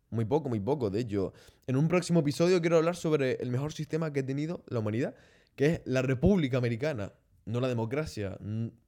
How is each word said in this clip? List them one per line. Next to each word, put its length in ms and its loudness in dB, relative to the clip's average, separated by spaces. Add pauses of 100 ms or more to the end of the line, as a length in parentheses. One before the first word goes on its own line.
Muy 160 -2
poco, 240 0
muy 100 -2
poco. 300 -2
De 120 -2
hecho, 320 -2 (320)
en 100 -2
un 120 2
próximo 320 2
episodio 420 2
quiero 160 4
hablar 180 2
sobre 400 0
el 140 -4
mejor 240 -2
sistema 400 -4
que 60 -2
ha 60 -2
tenido 420 -6
la 120 -2
humanidad, 360 -2 (400)
que 100 2
es 200 2
la 160 0
República 560 4
Americana, 560 -2 (320)
no 140 -2
la 80 2
democracia, 720 -4
n-, 320 -4 (160)